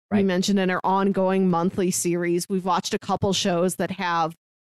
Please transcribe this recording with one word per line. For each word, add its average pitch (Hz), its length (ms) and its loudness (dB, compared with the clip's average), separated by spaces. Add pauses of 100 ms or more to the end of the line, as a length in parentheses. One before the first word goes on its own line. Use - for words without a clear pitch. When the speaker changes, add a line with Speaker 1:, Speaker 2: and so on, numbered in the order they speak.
(120)
Speaker 1:
we 208 80 2
Speaker 2:
Right. 196 60 4
Speaker 1:
mentioned 190 340 2
in 185 100 0
our 180 140 0
ongoing 190 680 2
monthly 175 400 0
series, 175 580 -2
we've 190 180 -4
watched 185 280 -2
a 208 60 -2
couple 196 340 -2
shows 180 440 0
that 175 140 -2
have 170 440 -2 (340)